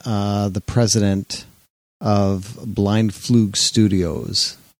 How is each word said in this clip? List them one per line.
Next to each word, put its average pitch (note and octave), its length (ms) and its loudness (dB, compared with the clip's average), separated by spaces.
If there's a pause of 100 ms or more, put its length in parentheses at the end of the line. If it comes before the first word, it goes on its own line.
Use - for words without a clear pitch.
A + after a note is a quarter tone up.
uh, G2+ 440 0
the F#2+ 120 -4
president G2+ 840 0 (540)
of G2+ 680 -2
Blind G#2 480 0
Flug A2+ 440 2
Studios, F#2+ 1000 0 (220)